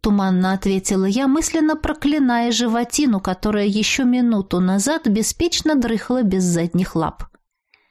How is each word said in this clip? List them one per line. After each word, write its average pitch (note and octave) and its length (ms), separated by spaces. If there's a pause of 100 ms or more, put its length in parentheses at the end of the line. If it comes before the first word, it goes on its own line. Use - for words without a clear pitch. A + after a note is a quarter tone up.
туманно F#3+ 460
ответила F#3+ 500
я, G#3+ 240
мысленно D#4 480
проклиная C#4 760
животину, A#3+ 680
которая G3+ 460
еще G#3+ 400
минуту A#3 560
назад G3+ 440
беспечно D4+ 720
дрыхла A#3+ 480
без F#3+ 220
задних F3 500
лап. D#3+ 280 (680)